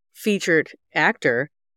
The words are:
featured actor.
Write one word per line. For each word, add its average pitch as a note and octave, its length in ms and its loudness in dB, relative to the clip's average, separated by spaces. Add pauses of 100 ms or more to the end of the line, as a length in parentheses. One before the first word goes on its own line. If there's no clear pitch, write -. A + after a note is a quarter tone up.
(120)
featured F3+ 580 0 (240)
actor. D3+ 540 0 (280)